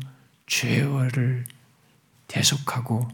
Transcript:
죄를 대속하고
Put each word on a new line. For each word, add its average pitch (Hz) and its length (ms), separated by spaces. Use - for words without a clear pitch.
죄를 127 1000
대속하고 - 880